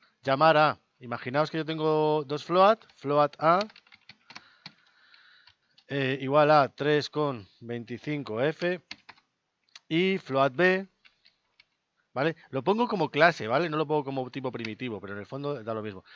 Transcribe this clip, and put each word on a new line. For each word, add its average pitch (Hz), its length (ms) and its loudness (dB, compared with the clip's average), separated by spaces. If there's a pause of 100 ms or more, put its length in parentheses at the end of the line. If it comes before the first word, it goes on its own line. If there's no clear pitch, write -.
(220)
llamar 151 340 4
a, 151 220 4 (220)
imaginaos 127 500 -4
que 160 80 -6
yo 160 60 -4
tengo 156 640 0
dos 143 160 -8
float, 190 400 4 (100)
float 147 460 0
A, 170 180 4 (2250)
eh, 135 280 -4
igual 147 320 4
a 143 160 6
tres 147 420 -2
con 135 380 -6 (120)
veinticinco 120 800 -8
F 165 400 -4 (1080)
y 185 300 0
float 135 360 0
B, 185 320 2 (1300)
¿vale? 151 240 -2 (140)
Lo 131 120 -4
pongo 214 240 2
como 185 240 -2
clase, 151 380 2
¿vale? 147 200 0
No 151 80 -4
lo 156 120 -2
pongo 151 160 0
como 131 260 -6
tipo 131 220 -8
primitivo, 113 480 -8
pero 98 140 -12
en 101 40 -10
el 101 80 -12
fondo 139 380 -10
da 113 100 -6
lo 107 80 -6
mismo. 101 220 -12 (120)